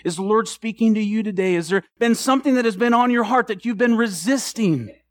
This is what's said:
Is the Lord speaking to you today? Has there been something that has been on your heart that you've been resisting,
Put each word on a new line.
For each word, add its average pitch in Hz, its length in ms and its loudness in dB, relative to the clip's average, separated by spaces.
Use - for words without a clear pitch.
Is 170 120 -4
the 185 60 -8
Lord 220 260 0
speaking 226 460 -2
to 220 60 0
you 214 220 -2
today? 190 320 0
Has 170 140 -2
there 185 140 0
been 233 160 2
something 262 420 2
that 247 100 0
has 220 100 -2
been 240 160 2
on 247 180 4
your 240 140 2
heart 233 220 2
that 202 180 -8
you've 226 140 -4
been 233 180 2
resisting, 202 960 -2